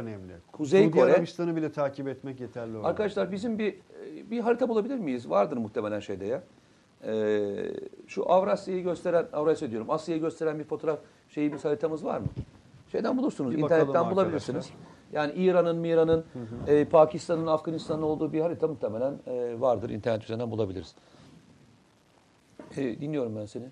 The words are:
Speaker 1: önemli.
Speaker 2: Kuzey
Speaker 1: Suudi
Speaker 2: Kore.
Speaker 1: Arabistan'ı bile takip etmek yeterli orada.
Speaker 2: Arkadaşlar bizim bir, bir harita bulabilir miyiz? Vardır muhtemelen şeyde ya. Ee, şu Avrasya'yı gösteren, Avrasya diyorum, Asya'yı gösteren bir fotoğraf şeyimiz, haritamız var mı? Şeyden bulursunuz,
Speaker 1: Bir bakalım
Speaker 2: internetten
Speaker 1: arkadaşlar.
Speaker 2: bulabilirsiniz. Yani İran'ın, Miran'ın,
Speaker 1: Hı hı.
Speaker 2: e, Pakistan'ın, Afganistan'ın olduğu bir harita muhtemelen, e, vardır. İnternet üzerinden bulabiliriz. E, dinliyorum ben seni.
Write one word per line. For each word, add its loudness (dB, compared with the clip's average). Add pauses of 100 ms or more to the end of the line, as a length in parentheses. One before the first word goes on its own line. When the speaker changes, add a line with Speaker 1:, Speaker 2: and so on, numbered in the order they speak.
Speaker 1:
önemli. -10 (200)
Speaker 2:
Kuzey 4
Speaker 1:
Suudi 4
Speaker 2:
Kore. 8
Speaker 1:
Arabistan'ı 2
bile -4
takip -4
etmek -8
yeterli -8
orada. -2
Speaker 2:
Arkadaşlar -2
bizim -4
bir, -2 (560)
bir -4
harita 2
bulabilir 0
miyiz? -4
Vardır 2
muhtemelen -4
şeyde -8
ya. -4 (640)
Ee, 0 (340)
şu -2
Avrasya'yı 2
gösteren, 0
Avrasya 0
diyorum, -4
Asya'yı -2
gösteren -2
bir -8
fotoğraf -2 (300)
şeyimiz, -2
haritamız -2
var -2
mı? -4 (680)
Şeyden 0
bulursunuz, -2
Speaker 1:
Bir 2
bakalım 6
Speaker 2:
internetten 4
Speaker 1:
arkadaşlar. 2
Speaker 2:
bulabilirsiniz. -4 (420)
Yani -2
İran'ın, 4
Miran'ın, 4
Speaker 1:
Hı -2
hı. -
Speaker 2:
e, 8
Pakistan'ın, 4
Afganistan'ın -2
olduğu 0
bir 0
harita 0
muhtemelen, -4 (120)
e, -4
vardır. 0
İnternet -2
üzerinden -6
bulabiliriz. -4 (1800)
E, -4
dinliyorum -4
ben -8
seni. -12